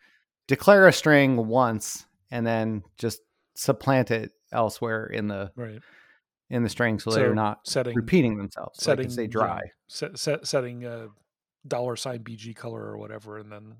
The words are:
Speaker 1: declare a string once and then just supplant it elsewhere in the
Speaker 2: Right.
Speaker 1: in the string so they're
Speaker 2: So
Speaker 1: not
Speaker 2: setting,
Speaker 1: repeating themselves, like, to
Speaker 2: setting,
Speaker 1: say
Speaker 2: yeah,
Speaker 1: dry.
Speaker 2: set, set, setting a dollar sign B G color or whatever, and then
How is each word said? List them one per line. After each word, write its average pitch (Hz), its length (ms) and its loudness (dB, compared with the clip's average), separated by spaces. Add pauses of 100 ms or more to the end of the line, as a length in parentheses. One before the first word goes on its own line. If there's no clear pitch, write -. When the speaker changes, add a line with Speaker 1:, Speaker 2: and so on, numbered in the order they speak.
(480)
Speaker 1:
declare 190 400 8
a 165 40 10
string 135 540 4
once 113 580 0 (280)
and 120 120 -2
then 113 380 0 (160)
just 117 220 -4 (340)
supplant - 560 0
it 110 220 -2 (180)
elsewhere 110 560 -2
in 104 220 -6
the 98 260 -8
Speaker 2:
Right. 113 260 -12 (680)
Speaker 1:
in 123 140 0
the 110 40 0
string 110 300 0
so 113 140 -4
they're 107 180 4
Speaker 2:
So 107 40 0
Speaker 1:
not 107 300 -2
Speaker 2:
setting, 123 300 -4
Speaker 1:
repeating 120 420 2
themselves, - 420 -10
like, - 180 0
to 131 80 -4
Speaker 2:
setting, 123 60 -8
Speaker 1:
say 123 120 -6
Speaker 2:
yeah, 110 60 -4
Speaker 1:
dry. 107 320 -2 (260)
Speaker 2:
set, - 320 -10
set, 151 280 -4
setting 123 380 -4
a 117 240 -12 (600)
dollar 123 260 -4
sign 120 280 -8
B 113 120 -14
G 113 180 -14
color 113 300 -12
or 107 160 -12
whatever, 107 400 -14
and 107 140 -18
then 107 280 -20